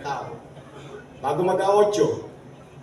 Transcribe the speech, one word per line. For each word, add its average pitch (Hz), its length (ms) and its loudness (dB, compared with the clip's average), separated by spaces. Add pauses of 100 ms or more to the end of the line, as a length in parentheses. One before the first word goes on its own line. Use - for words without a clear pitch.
tao, - 340 -8 (800)
bago 147 240 -2
mag-a-otso, 202 880 2 (540)